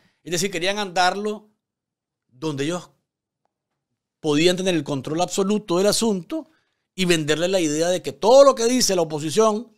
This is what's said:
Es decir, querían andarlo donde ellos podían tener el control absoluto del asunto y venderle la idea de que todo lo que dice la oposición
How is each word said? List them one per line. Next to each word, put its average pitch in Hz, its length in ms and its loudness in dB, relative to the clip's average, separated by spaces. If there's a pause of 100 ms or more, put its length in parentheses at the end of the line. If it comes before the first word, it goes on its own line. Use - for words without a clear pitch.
(220)
Es 160 100 -12
decir, 180 180 -4
querían 180 280 -4
andarlo 196 680 -4 (800)
donde 139 360 -6
ellos 165 260 -6 (1300)
podían 160 360 2
tener 185 180 -2
el 151 100 -2
control 143 360 -6
absoluto 196 580 -2
del 196 80 2
asunto 220 640 -2 (440)
y 185 120 -2
venderle 160 420 0
la 190 120 0
idea 160 280 -2
de 180 140 -2
que 135 100 -8
todo 262 320 6
lo 262 100 6
que 226 120 -2
dice 240 280 0
la 175 80 2
oposición 165 760 -2